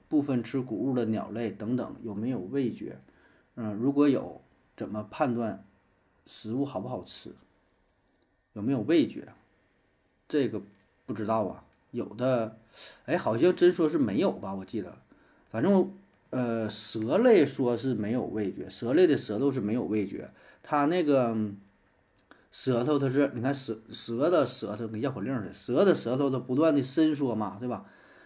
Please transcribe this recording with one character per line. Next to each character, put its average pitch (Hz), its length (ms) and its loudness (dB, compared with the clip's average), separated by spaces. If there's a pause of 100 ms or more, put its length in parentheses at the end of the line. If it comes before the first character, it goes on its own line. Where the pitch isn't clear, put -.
部 151 120 4
分 135 220 0
吃 131 180 -4
谷 120 160 -6
物 127 180 0
的 117 120 2
鸟 107 240 -2
类 113 200 -4
等 113 260 -4
等， - 260 -4
有 107 120 -8
没 110 140 -4
有 123 100 -2
味 117 340 -2
觉？ - 260 -12 (560)
嗯， 107 200 -6
如 123 180 0
果 143 160 4
有， - 340 0 (340)
怎 101 120 -8
么 107 160 -6
判 127 300 -2
断 113 300 -4 (640)
食 - 260 -10
物 139 120 -2
好 135 160 -6
不 120 80 -8
好 107 160 -8
吃？ - 260 -16 (1200)
有 104 80 -10
没 120 120 0
有 127 80 0
味 139 260 4
觉？ - 220 -12 (1000)
这 139 200 2
个 101 120 -4 (460)
不 117 80 -6
知 107 120 -4
道 110 180 2
啊。 - 200 -8 (280)
有 120 120 -6 (100)
的， 120 440 0 (460)
哎， 151 120 0
好 117 220 0
像 175 160 6
真 175 180 6
说 165 160 2
是 156 80 0
没 110 220 2
有 - 140 2
吧， 98 220 -8
我 95 100 -8
记 - 180 -6
得。 - 160 -12 (520)
反 113 120 -2
正， 190 300 4 (380)
呃， 117 380 -2
蛇 113 500 -4
类 220 280 8
说 120 300 0
是 127 180 -2
没 104 180 -2
有 123 120 -2
味 104 280 -4
觉， - 160 -10
蛇 117 240 -4
类 175 140 8
的 143 100 6
舌 107 220 -4
头 139 120 2
是 127 100 -4
没 104 120 0
有 117 120 0
味 101 220 0
觉， - 240 -10 (320)
它 143 240 0
那 175 160 2
个 127 340 2 (1120)
舌 120 340 0
头 147 140 2
它 135 100 2
是， 135 260 2
你 117 60 -6
看 135 140 0
蛇， 117 240 -6 (120)
蛇 117 380 -2
的 156 180 4
舌 107 300 -6
头 113 120 -6
跟 110 120 -6
绕 135 100 -2
口 127 100 -8
令 127 180 -4
似 101 80 -6
的， 85 60 -12
蛇 139 320 0
的 180 100 8
舌 123 220 -2
头 143 120 0
它 131 100 0
不 127 160 -4
断 156 200 4
地 139 80 4
伸 156 320 2
缩 135 200 0
嘛， 101 260 -4
对 123 80 -6
吧？ 104 180 -6 (400)